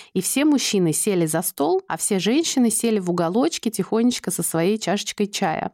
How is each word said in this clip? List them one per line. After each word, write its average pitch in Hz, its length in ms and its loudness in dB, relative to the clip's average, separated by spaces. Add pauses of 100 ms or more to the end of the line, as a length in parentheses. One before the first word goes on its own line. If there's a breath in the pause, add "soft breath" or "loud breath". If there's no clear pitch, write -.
(140)
и 190 80 0
все 269 240 0
мужчины 214 460 2
сели 170 360 0
за 165 160 -2
стол, 349 440 0
а 160 100 -6
все - 200 -2
женщины 240 540 2
сели 220 260 0
в 180 140 -2
уголочке 185 580 0
тихонечко 233 640 0
со - 100 -4
своей 180 380 0
чашечкой 202 480 -2
чая. - 460 -4